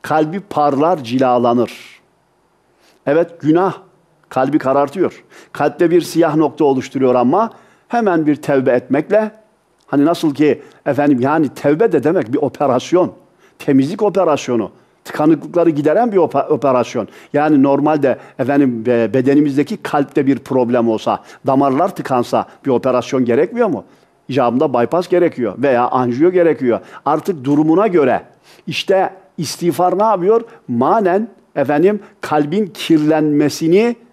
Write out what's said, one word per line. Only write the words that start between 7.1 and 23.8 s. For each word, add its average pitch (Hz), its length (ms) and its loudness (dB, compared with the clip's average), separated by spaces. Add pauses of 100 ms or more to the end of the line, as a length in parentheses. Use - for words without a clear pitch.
ama 139 340 2 (380)
hemen 190 380 0
bir 147 100 2
tevbe 135 360 0
etmekle, 156 600 0 (560)
hani 143 180 0
nasıl 165 280 0
ki 143 280 2 (240)
efendim, 143 340 0
yani 143 300 0
tevbe 165 420 0
de 143 120 0
demek 139 300 -2
bir - 40 -2
operasyon, 143 760 0 (460)
temizlik 143 420 0
operasyonu, 160 720 -2 (320)
tıkanıklıkları 165 680 0
gideren 156 420 0
bir 196 60 0
opa-, 143 300 0
operasyon. 127 600 -2 (260)
Yani 147 300 2
normalde 139 540 0 (220)
efendim, 127 460 0
be-, 117 280 0
bedenimizdeki 139 640 0
kalpte 143 500 -2
bir 131 120 0
problem 120 500 0
olsa, 107 340 -4 (240)
damarlar 139 480 0
tıkansa 120 500 -2 (200)
bir 139 60 -2
operasyon 123 540 0
gerekmiyor 185 420 0
mu? 117 160 -6 (440)